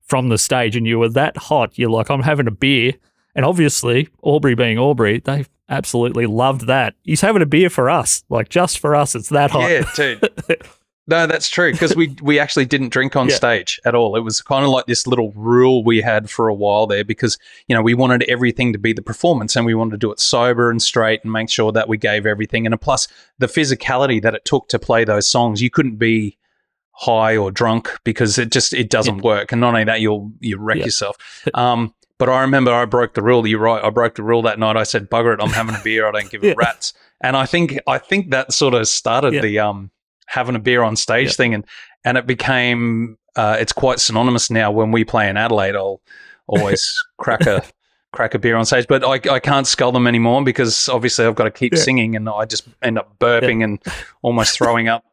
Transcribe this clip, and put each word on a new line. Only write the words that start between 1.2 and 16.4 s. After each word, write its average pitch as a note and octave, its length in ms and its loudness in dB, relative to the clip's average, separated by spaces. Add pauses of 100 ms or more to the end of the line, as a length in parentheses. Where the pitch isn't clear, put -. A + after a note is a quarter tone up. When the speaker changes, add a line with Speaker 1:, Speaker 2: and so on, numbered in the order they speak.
Speaker 1:
hot, C3 420 -2
you're A#2+ 120 0
like, A2+ 200 0
"I'm C#3 120 0
having C#3 260 0
a - 20 0
beer." C3 440 0 (420)
And B2+ 80 0
obviously, D3 640 0 (140)
Aubrey C#3+ 340 2
being A#2 220 0
Aubrey, A#2+ 420 2
they C#3 240 -4 (240)
absolutely A#2+ 580 -2
loved A#2+ 400 0
that. B2+ 280 0 (100)
He's D#3+ 160 0
having G3+ 220 4
a D#3 40 4
beer D#3 220 4
for B2+ 220 0
us, D3+ 400 -2
like, A2+ 180 -2
just F3 320 0
for D3 160 2
us, C#3+ 180 0
it's A2+ 140 -8
that C#3+ 220 2
hot. C#3 200 0
Speaker 2:
Yeah, D3 140 2 (100)
dude. B2+ 360 -2 (180)
Speaker 1:
<laughs> E3 140 -2 (480)
Speaker 2:
No, E3 160 2
that's D#3+ 220 -2
true, E3+ 260 0
'cause D#3+ 220 0
we, D#3 240 0
we D3 180 2
actually C#3+ 280 0
didn't C3 240 -2
drink C3 260 -2
on C3+ 140 2
Speaker 1:
Yeah. C3+ 40 2
Speaker 2:
stage A#2 520 0
at A#2+ 80 2
all. A2+ 200 2
It A2+ 60 2
was A2 220 -6
kinda C#3 260 0
like C3 160 2
this A#2+ 220 -2
little A#2+ 260 0
rule A#2+ 500 4
we A2+ 200 2
had G#2+ 260 0
for A2+ 200 -2